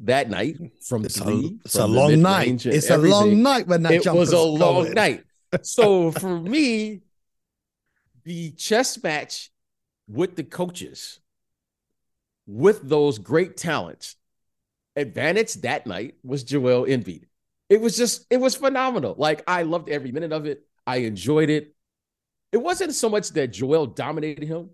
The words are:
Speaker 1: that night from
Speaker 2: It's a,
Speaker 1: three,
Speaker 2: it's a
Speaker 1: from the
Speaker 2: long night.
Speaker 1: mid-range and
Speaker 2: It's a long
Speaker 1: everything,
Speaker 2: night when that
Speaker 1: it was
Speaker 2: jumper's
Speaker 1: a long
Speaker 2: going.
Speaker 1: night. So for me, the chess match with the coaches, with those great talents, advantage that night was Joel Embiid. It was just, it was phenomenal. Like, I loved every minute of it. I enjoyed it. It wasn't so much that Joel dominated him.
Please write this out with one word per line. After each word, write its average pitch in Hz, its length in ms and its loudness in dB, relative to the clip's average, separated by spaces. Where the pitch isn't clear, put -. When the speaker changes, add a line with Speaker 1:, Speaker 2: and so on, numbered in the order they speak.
Speaker 1:
that 127 260 0
night 110 300 -4
from 117 160 -4
Speaker 2:
It's - 160 -6
a, - 60 -6
Speaker 1:
three, 107 400 -4
Speaker 2:
it's - 100 -6
a - 80 2
Speaker 1:
from 110 100 0
the 117 60 4
Speaker 2:
long 151 220 6
night. 190 200 4
Speaker 1:
mid-range 127 260 -2
and 123 80 2
Speaker 2:
It's 151 160 2
a 165 80 4
long 196 240 6
Speaker 1:
everything, 208 200 6
Speaker 2:
night 262 240 2
when 175 180 2
that 165 80 4
Speaker 1:
it 165 40 6
was 175 80 2
Speaker 2:
jumper's 170 280 2
Speaker 1:
a 175 80 6
long 165 440 4
Speaker 2:
going. 170 100 -4
Speaker 1:
night. 170 300 0
So 190 480 4
for 180 280 -4
me, 214 600 -2
the 165 260 -10
chess - 520 -2
match - 480 -6
with 170 300 -6
the 151 80 -8
coaches, - 760 -12
with 139 400 0
those 147 320 2
great 156 380 -2
talents, 127 600 -8
advantage 147 680 -2
that 131 240 -6
night 107 360 -10
was 131 220 -8
Joel 127 400 2
Embiid. 98 400 -4
It 214 100 6
was 226 160 -2
just, - 320 -2
it 247 100 4
was 254 160 0
phenomenal. 254 640 -2
Like, 151 300 0
I 175 160 0
loved 160 260 -4
every 139 240 -6
minute 156 200 -6
of 156 120 -4
it. 147 220 -8
I 127 120 -2
enjoyed 123 500 0
it. 151 260 -2
It 214 60 4
wasn't 339 340 -2
so 240 160 -2
much 208 220 -2
that 131 240 -4
Joel 143 320 0
dominated 151 600 -8
him. 165 280 -10